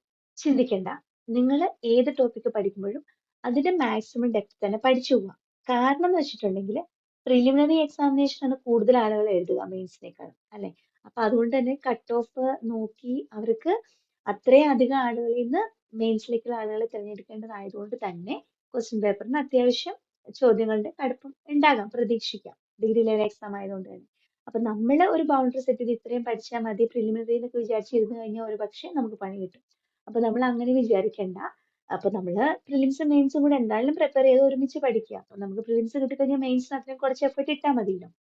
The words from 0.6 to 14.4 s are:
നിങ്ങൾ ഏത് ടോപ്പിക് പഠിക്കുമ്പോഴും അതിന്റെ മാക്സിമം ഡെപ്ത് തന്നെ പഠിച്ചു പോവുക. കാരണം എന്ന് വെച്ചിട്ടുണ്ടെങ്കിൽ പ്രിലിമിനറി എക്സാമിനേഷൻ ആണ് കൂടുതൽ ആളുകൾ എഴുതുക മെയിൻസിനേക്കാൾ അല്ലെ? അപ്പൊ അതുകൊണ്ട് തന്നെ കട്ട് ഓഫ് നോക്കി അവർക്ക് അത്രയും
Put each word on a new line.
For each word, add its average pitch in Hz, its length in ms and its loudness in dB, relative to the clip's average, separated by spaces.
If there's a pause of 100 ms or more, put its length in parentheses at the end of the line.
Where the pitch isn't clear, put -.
നിങ്ങൾ 262 400 2 (140)
ഏത് 240 360 4
ടോപ്പിക് 240 320 -2
പഠിക്കുമ്പോഴും 202 540 -4 (400)
അതിന്റെ 277 260 0
മാക്സിമം 240 600 -2
ഡെപ്ത് 208 340 -4
തന്നെ 208 200 -2
പഠിച്ചു 262 300 4
പോവുക. 196 220 -2 (320)
കാരണം 262 360 2
എന്ന് 359 140 2
വെച്ചിട്ടുണ്ടെങ്കിൽ 208 640 -4 (420)
പ്രിലിമിനറി 269 500 6
എക്സാമിനേഷൻ 285 720 0
ആണ് 254 80 0
കൂടുതൽ 233 420 4
ആളുകൾ 214 320 2
എഴുതുക 180 340 0
മെയിൻസിനേക്കാൾ 185 680 -14 (220)
അല്ലെ? 196 200 -12 (320)
അപ്പൊ - 160 -10
അതുകൊണ്ട് 233 360 2
തന്നെ 262 200 0 (120)
കട്ട് 233 240 -4
ഓഫ് 254 500 -2
നോക്കി 226 720 -6
അവർക്ക് 226 480 -2 (460)
അത്രയും 262 420 6